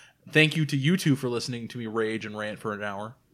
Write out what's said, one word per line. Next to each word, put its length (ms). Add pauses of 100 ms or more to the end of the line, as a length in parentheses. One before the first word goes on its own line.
(320)
thank 240
you 100
to 100
you 200
two 180
for 140
listening 400
to 100
me 80
rage 400
and 100
rant 220
for 140
an 100
hour. 320 (200)